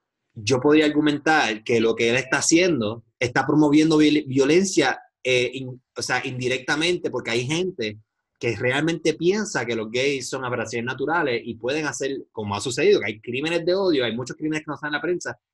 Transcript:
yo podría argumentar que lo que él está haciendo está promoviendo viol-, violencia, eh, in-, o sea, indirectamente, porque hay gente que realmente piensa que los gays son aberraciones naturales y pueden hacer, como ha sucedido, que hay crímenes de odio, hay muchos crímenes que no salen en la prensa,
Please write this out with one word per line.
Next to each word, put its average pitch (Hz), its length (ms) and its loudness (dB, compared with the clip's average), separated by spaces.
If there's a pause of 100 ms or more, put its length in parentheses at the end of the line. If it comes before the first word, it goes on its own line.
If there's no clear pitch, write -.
(340)
yo 117 260 0
podría 151 260 6
argumentar 147 760 2
que 117 180 2
lo 113 140 2
que 117 160 2
él 120 60 2
está 135 220 0
haciendo 135 680 2 (140)
está 127 280 0
promoviendo 151 500 4
viol-, 151 300 4
violencia, 139 760 2 (220)
eh, 123 320 0
in-, 127 260 -12 (160)
o 120 60 -8
sea, 123 240 -2
indirectamente, 147 840 -2
porque 117 200 -6
hay 123 160 0
gente 147 520 -4 (400)
que 117 160 -2
realmente 151 600 0
piensa 180 500 0
que 117 100 -4
los 110 160 -4
gays 131 380 -2
son 131 160 -6
aberraciones 120 400 -4
naturales 131 580 -2
y 117 120 -10
pueden 135 320 -4
hacer, 135 320 -4 (140)
como 104 220 -6
ha 104 60 -4
sucedido, 143 400 2
que 101 60 -4
hay 110 140 -8
crímenes 160 440 -4
de 175 100 2
odio, 175 300 2
hay 110 100 -2
muchos 127 220 -8
crímenes 156 260 -4
que - 80 -12
no 139 60 -8
salen 151 160 -8
en 147 60 -2
la - 20 -6
prensa, 160 380 -4 (140)